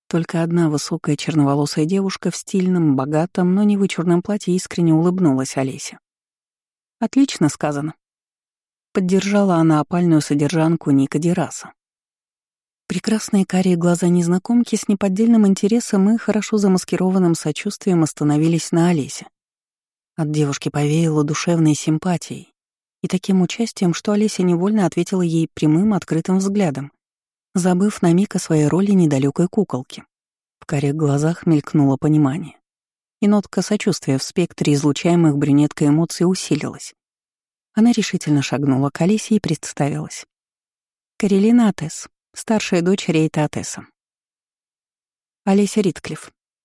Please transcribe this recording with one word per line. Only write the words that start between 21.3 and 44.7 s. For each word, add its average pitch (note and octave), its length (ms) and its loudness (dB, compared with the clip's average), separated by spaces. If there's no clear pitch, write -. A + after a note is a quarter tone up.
симпатией D#3 800 -4
и F3+ 60 -6
таким F#3 340 0
участием, F3+ 540 -2
что - 160 -4
Олеся G#3 320 0
невольно F3+ 420 2
ответила F3 380 -2
ей E3 280 0
прямым, F3 440 2
открытым F3 420 -2
взглядом, F#3 540 -2
забыв F3+ 460 0
на E3+ 120 4
миг G3 220 0
о F#3 40 0
своей D3+ 280 0
роли F#3+ 240 2
недалекой D3+ 560 2
куколки. - 560 -4
В - 60 -20
карих C#3+ 300 -2
глазах D3+ 500 0
мелькнуло C#3+ 520 2
понимание, D3+ 600 0
и G#3 80 0
нотка G3+ 340 0
сочувствия F3 560 -2
в - 60 -4
спектре - 500 -2
излучаемых D3 640 2
брюнеткой C#3+ 500 2
эмоций E3 420 0
усилилась. - 640 -4
Она A3+ 180 4
решительно D#3 500 0
шагнула C3+ 480 0
к - 120 -6
Олесе G#3+ 340 0
и G#3 40 2
представилась. - 840 -6
«Каролина G#3+ 520 4
Атес, - 380 -8
старшая G3+ 480 -2
дочь F#3 260 0
Рейта D#3 380 0
Атеса». - 420 -10